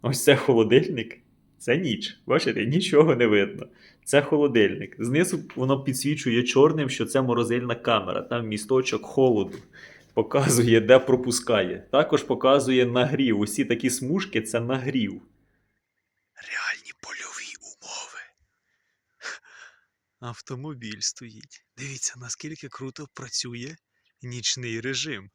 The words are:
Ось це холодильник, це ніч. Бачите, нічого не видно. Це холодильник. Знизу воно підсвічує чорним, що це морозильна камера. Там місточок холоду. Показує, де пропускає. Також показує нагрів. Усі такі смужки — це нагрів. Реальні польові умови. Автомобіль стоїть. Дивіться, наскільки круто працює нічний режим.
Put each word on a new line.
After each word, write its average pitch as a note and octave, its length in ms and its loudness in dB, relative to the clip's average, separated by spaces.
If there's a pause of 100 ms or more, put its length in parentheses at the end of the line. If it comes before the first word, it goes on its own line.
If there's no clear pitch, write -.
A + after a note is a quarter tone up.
Ось C3 220 -2
це C#3 120 8
холодильник, A#2 800 4 (400)
це B2 180 0
ніч. D#3 500 -4
Бачите, A2+ 400 0
нічого D#3 500 4
не A#2+ 100 4
видно. G2+ 400 2 (380)
Це C#3+ 180 4
холодильник. A2+ 760 2
Знизу C#3+ 400 -2 (180)
воно C3+ 260 0
підсвічує C#3+ 600 -2
чорним, D3 480 4
що - 140 -4
це C3+ 180 0
морозильна A#2+ 520 -2
камера. G#2+ 480 -2
Там A#2+ 240 -6
місточок A2 560 -2
холоду. A#2+ 540 2 (580)
Показує, A#2 640 4
де B2 180 8
пропускає. A#2+ 920 0
Також D3 300 2
показує B2+ 640 2
нагрів. B2 540 0
Усі G#2 240 -2
такі A#2+ 260 -2
смужки — C3 520 -4
це A#2 180 -4
нагрів. B2 640 -4 (1120)
Реальні - 540 -8 (120)
польові - 580 -14
умови. - 600 -16 (2000)
Автомобіль B2 800 -12
стоїть. - 640 -12 (140)
Дивіться, C3+ 380 -10
наскільки C#3+ 520 -14
круто C3+ 460 -14
працює B2 600 -10 (480)
нічний A#2+ 580 -6
режим. B2 540 -8